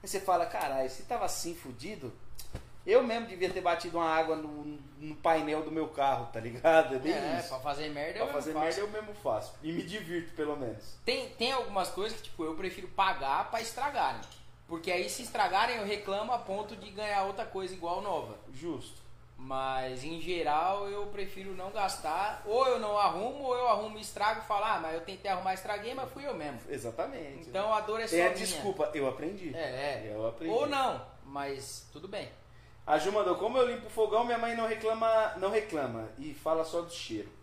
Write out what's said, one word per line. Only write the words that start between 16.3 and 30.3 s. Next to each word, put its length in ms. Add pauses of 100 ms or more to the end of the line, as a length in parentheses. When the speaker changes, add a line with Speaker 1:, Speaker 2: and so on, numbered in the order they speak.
Speaker 2:
a 60
ponto 380
de 140
ganhar 340
outra 200
coisa 300
igual 260
nova. 360 (180)
Speaker 1:
Justo. 480 (340)
Speaker 2:
Mas, 680
em 160
geral, 680
eu 180
prefiro 480
não 160
gastar. 760
Ou 200
eu 120
não 180
arrumo, 480
ou 120
eu 120
arrumo 300
e 20
estrago 400
e 60
falo, 180
ah, 160
mas 140
eu 80
tentei 280
arrumar 200
e 40
estraguei, 400
mas 180
fui 140
eu 80
mesmo. 260 (100)
Speaker 1:
Exatamente. 760
Speaker 2:
Então, 260
a 60
dor 200
é 60
só 100
Speaker 1:
Tem 60
a 80
Speaker 2:
minha. 80
Speaker 1:
desculpa, 560
eu 140
aprendi. 460
Speaker 2:
É, 40 (500)
é. 60
Speaker 1:
Eu 120
aprendi. 280